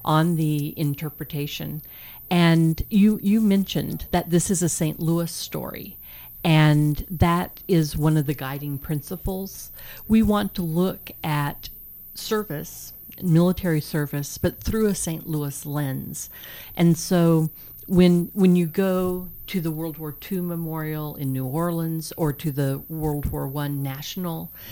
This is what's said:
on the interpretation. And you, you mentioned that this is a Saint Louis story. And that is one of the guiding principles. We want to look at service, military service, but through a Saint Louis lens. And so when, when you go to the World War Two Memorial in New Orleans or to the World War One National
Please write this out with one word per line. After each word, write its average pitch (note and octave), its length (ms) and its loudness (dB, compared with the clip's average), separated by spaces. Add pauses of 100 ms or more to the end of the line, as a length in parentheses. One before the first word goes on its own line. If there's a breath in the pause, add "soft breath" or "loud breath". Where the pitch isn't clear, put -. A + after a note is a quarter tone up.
on D#3+ 320 4
the D3+ 420 -2
interpretation. D3 1040 -6 (480 loud breath)
And E3 600 4
you, G#3+ 320 6
you G3+ 180 4
mentioned G3 680 0
that F3 200 -2
this E3+ 200 2
is F3 120 0
a E3+ 60 2
Saint D#3 320 -2
Louis E3 320 0
story. - 640 -10 (480 loud breath)
And D3+ 680 4
that F3 560 0
is D#3+ 300 2
one D#3 200 2
of D3 100 2
the D3 80 -2
guiding C#3+ 440 -8
principles. F#3+ 920 -8 (360 loud breath)
We A3 160 6
want G#3 340 2
to F#3 60 -2
look F3 480 -2 (140)
at D3 460 -2 (440)
service, G3+ 800 -6 (300)
military E3+ 580 4
service, C#3+ 580 -4
but - 220 -2
through A3 260 0
a G3+ 80 2
Saint E3 340 -6
Louis D3 380 -4
lens. C#3+ 640 -6 (460 loud breath)
And E3+ 200 4
so E3 540 2 (360 loud breath)
when, F3 480 6
when F#3+ 220 6
you F3 100 4
go F#3 600 -2 (200)
to F#3+ 120 -4
the D#3+ 100 -2
World D#3 280 -8
War D#3 140 -10
Two F3+ 300 -6
Memorial D#3 760 -6
in C#3 160 -2
New C3 140 -4
Orleans E3 720 -2
or D#3 160 0
to D3+ 180 -4
the C#3 380 -2
World D3+ 380 -2
War C#3+ 200 -2
One C#3+ 360 -4
National D#3+ 680 -6 (220 loud breath)